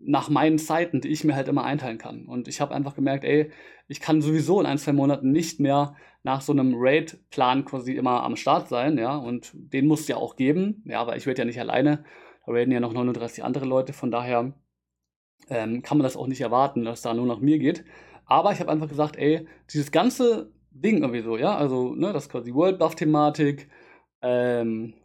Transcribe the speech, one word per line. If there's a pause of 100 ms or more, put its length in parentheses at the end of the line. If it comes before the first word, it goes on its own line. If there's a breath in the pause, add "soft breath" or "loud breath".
nach
meinen
Zeiten,
die
ich
mir
halt
immer
einteilen
kann.
Und
ich
hab
einfach
gemerkt,
ey, (360 loud breath)
ich
kann
sowieso
in
ein,
zwei
Monaten
nicht
mehr (300 loud breath)
nach
so
einem
Raid-Plan
quasi
immer
am
Start
sein,
ja,
und
den
mus's
ja
auch
geben,
ja,
weil
ich
raid
ja
nicht
alleine, (400 loud breath)
da
raiden
ja
noch
neununddreißig
andere
Leute,
von
daher, (960)
ähm,
kann
man
das
auch
nicht
erwarten,
dass
da
nur
nach
mir
geht. (420 loud breath)
Aber
ich
hab
einfach
gesagt,
ey, (260 loud breath)
dieses
ganze (180)
Ding
irgendwie
so,
ja,
also,
ne,
das
quasi
World
Buff-Thematik, (520 soft breath)
ähm, (100)